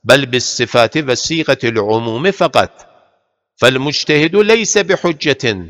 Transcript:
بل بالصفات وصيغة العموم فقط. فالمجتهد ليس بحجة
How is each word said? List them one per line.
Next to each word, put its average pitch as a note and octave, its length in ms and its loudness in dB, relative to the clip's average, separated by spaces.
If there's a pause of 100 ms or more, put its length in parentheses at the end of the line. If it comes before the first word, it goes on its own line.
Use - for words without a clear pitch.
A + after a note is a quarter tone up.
بل C3 220 2
بالصفات A#2+ 720 0
وصيغة D3 640 -2
العموم A2+ 680 -2
فقط. C3 560 -2 (680)
فالمجتهد D3 800 0
ليس G#3+ 420 2
بحجة D#3 800 -2 (120)